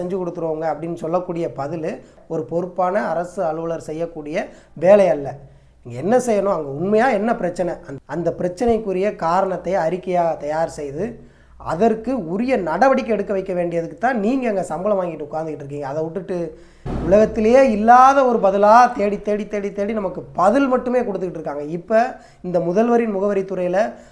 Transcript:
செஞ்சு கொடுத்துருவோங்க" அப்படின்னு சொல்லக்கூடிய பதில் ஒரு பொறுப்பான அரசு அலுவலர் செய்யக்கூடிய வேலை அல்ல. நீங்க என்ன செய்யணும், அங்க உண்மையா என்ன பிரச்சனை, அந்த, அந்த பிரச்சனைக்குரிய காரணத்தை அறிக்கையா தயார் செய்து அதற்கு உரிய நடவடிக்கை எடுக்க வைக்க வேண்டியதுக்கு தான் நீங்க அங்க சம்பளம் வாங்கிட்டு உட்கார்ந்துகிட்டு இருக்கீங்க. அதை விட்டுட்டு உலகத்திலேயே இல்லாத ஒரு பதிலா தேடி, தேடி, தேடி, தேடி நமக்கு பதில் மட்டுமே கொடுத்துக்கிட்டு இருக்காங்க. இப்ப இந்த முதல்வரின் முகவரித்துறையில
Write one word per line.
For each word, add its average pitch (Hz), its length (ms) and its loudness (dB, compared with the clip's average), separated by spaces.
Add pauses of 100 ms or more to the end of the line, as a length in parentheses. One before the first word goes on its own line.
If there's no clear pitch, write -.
செஞ்சு 180 220 -4
கொடுத்துருவோங்க" 165 400 -4
அப்படின்னு 160 320 -4
சொல்லக்கூடிய 170 580 -4
பதில் 156 540 -8 (220)
ஒரு 160 160 -4
பொறுப்பான 185 640 -2
அரசு 175 360 -4
அலுவலர் 165 360 -4
செய்யக்கூடிய 160 680 -8 (240)
வேலை 185 360 6
அல்ல. 139 280 -2 (480)
நீங்க 123 160 -12
என்ன 208 180 2
செய்யணும், 202 360 0
அங்க 151 140 -4
உண்மையா 202 400 2
என்ன 220 280 0
பிரச்சனை, 175 380 -4
அந்த, - 320 -14
அந்த 165 320 -4
பிரச்சனைக்குரிய 196 800 -2
காரணத்தை 175 580 0
அறிக்கையா 175 600 0
தயார் 156 320 -4
செய்து 156 640 -10 (240)
அதற்கு 202 720 -2
உரிய 247 280 -2
நடவடிக்கை 220 580 2
எடுக்க 202 180 -2
வைக்க 190 200 -4
வேண்டியதுக்கு 170 460 -4
தான் 247 200 -2
நீங்க 240 300 0
அங்க 196 140 -2
சம்பளம் 185 380 -2
வாங்கிட்டு 160 320 -6
உட்கார்ந்துகிட்டு 156 220 -6
இருக்கீங்க. 143 320 -10
அதை 147 160 -4
விட்டுட்டு 170 560 -6 (460)
உலகத்திலேயே 220 640 6
இல்லாத 247 540 6
ஒரு 240 140 2
பதிலா 208 540 6
தேடி, 202 300 -2
தேடி, 208 240 -2
தேடி, 202 260 -6
தேடி 202 200 -4
நமக்கு 185 300 -6
பதில் 214 460 4
மட்டுமே 247 320 0
கொடுத்துக்கிட்டு 185 300 -4
இருக்காங்க. 151 320 -8
இப்ப 220 540 0 (240)
இந்த 175 180 -2
முதல்வரின் 220 580 2
முகவரித்துறையில 190 760 0 (200)